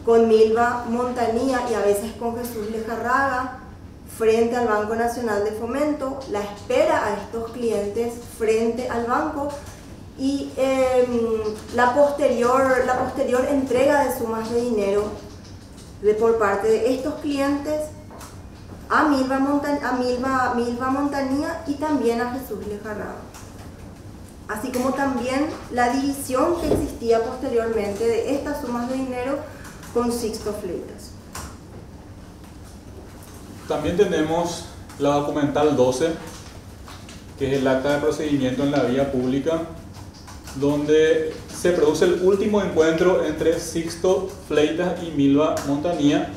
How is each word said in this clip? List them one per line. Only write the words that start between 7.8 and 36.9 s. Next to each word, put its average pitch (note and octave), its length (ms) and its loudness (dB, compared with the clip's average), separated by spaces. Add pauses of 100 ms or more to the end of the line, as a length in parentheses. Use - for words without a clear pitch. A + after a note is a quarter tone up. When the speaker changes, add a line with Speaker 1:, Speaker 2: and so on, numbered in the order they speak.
Speaker 1:
frente A#3 500 2
al A#3 180 -2
banco D4 420 0 (720)
y, C#4 380 -2
em, B3 840 2 (340)
la B3 200 4
posterior, C4 920 4
la B3+ 140 2
posterior B3+ 500 0
entrega C#4 540 4
de B3+ 120 -2
sumas A3+ 340 -4
de A#3+ 100 2
dinero G#3 440 0 (960)
de, G#3+ 120 4
por A3+ 240 4
parte G3+ 300 2
de A3 260 4
estos D4+ 200 -2
clientes C#4+ 680 -2 (1080)
a C#4 200 4
Milva C4 320 2
Monta-, C#4+ 420 0
a B3+ 100 -2
Milva, B3 640 0
Milva A#3+ 360 -2
Montañía C#4 760 -2
y C#4+ 80 -2
también A#3+ 460 0
a B3 120 -2
Jesús G#3 360 -8
Lejarraga. G3+ 480 -8 (1300)
Así A3 240 -6
como B3+ 220 0
también C4+ 560 -2 (240)
la A#3+ 160 2
división C#4 720 0
que D#4 100 -2
existía A3+ 540 2
posteriormente A3+ 840 -2
de A#3 300 2
estas C#4+ 240 -4
sumas A#3+ 300 -4
de C4 40 -2
dinero C4 440 -4 (540)
con A#3+ 200 2
Sixto A3 400 -4
Fleitas. - 580 -8 (2500)
Speaker 2:
También D#3+ 300 -2
tenemos E3 680 2 (320)
la C#3+ 160 2
documental D3 600 2
doce, B2+ 360 4 (1300)